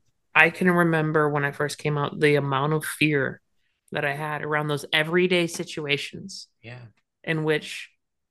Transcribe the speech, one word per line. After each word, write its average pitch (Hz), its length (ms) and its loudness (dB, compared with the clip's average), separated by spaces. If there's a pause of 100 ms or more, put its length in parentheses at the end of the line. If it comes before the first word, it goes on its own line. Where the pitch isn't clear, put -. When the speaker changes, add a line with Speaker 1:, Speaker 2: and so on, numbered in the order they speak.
(340)
Speaker 1:
I 160 160 8
can 185 200 2
remember 156 600 4
when 143 140 0
I 143 80 -2
first 147 260 -4
came 151 180 -2
out, 143 240 -2
the 147 160 6
amount 139 380 0
of 151 100 -2
fear 143 560 0 (520)
that 147 120 -4
I 143 100 -2
had 151 280 -8
around 151 260 -2
those 143 240 -2
everyday 175 540 2
situations 165 1000 -8 (120)
Speaker 2:
Yeah. 123 200 -18 (440)
Speaker 1:
in 160 200 -2
which - 460 -4 (400)